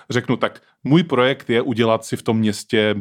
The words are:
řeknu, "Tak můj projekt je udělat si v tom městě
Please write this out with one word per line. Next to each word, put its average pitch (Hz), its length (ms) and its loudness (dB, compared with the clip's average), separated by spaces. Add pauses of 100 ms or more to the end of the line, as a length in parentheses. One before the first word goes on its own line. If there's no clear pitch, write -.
(100)
řeknu, 120 260 -2
"Tak - 240 -4 (240)
můj 151 180 4
projekt 135 480 0
je 120 120 2
udělat 113 420 0
si - 120 -8
v - 60 -14
tom 113 160 0
městě 107 640 0